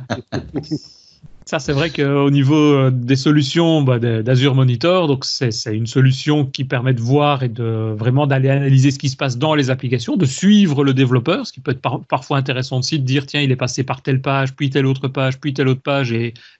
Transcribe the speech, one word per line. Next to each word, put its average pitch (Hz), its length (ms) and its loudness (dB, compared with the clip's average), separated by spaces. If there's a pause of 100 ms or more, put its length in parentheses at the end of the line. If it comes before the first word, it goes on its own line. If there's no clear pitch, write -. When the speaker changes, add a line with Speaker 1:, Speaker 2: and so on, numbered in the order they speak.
(320)
Speaker 1:
<laughs> - 1120 -12
Speaker 2:
ça, 165 140 -4
c'est 147 140 -4
vrai 147 180 0
qu'au 143 400 2
niveau, 143 240 4
euh, 143 360 4
des 127 240 0
solutions, 151 680 2
bah, 127 160 2
de, 113 240 0
d'Azure 131 320 2
Monitor, 131 520 2
donc 135 180 0
c'est, - 260 -4
c'est 107 240 -6
une 113 100 -2
solution 135 640 2
qui 135 160 -8
permet 131 320 -2
de 113 60 -4
voir 139 420 2
et 120 60 -2
de 113 460 -4
vraiment 127 300 0
d'aller 135 240 2
analyser 135 400 4
ce 135 80 -2
qui 139 120 -6
se 131 80 -8
passe 131 200 -4
dans 156 160 0
les 139 160 0
applications, 127 480 -4
de 175 80 0
suivre 170 580 4
le 139 120 2
développeur, 135 500 0
ce - 80 -14
qui - 60 -20
peut 131 120 -6
être 131 100 -6
par-, 135 200 -4
parfois 139 380 -2
intéressant 131 400 -4
aussi 156 180 -2
de 135 80 -2
dire, 139 220 -2
tiens, 147 140 -2
il 139 100 2
est 127 40 0
passé 131 280 -4
par 135 180 -6
telle 135 200 -2
page, 135 340 0
puis 139 160 -2
telle 135 160 0
autre 135 200 -2
page, 131 320 -4
puis 143 140 -6
telle 135 140 0
autre 131 160 0
page, 139 280 -2
et, 117 220 -4 (260)